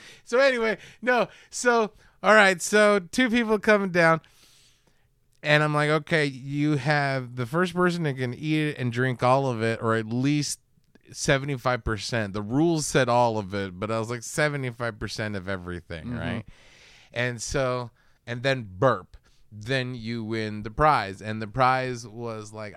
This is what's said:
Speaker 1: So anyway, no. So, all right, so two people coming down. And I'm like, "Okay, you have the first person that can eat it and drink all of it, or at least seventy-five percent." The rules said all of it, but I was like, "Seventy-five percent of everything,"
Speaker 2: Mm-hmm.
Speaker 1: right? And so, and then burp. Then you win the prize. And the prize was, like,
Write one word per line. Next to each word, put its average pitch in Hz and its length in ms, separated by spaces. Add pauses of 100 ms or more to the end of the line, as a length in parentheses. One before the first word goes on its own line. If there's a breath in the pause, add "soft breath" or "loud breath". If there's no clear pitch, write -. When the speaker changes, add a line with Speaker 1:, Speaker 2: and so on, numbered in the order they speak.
(240 loud breath)
Speaker 1:
So 240 140
anyway, 240 400 (240 loud breath)
no. 240 260 (220 loud breath)
So, 233 420 (300 soft breath)
all 196 120
right, 190 280
so 208 380
two 254 280
people 220 300
coming 202 320
down. 165 300 (1200 soft breath)
And 151 200
I'm 151 120
like, 147 160
"Okay, 156 360
you 143 500
have 135 600
the 123 100
first 170 280
person 175 300
that 139 120
can 127 160
eat 156 360
it 143 100
and 123 140
drink 123 300
all 135 280
of 113 120
it, 113 200
or 113 140
at 110 100
least 139 540 (500)
seventy-five 135 720
percent." 107 480
The 104 100
rules 151 440
said 131 220
all 120 300
of 95 160
it, 98 240
but 104 120
I 113 80
was 110 120
like, 120 120
"Seventy-five 127 760
percent 107 380
of 92 120
everything," 87 580
Speaker 2:
Mm-hmm. 80 120
Speaker 1:
right? 85 260 (680 soft breath)
And 120 300
so, 127 480 (360)
and 120 160
then 131 260 (100)
burp. 107 380 (380)
Then 127 400
you 113 300
win 107 380
the 110 80
prize. 110 500
And 110 220
the 107 40
prize 127 600
was, 110 460
like, 107 220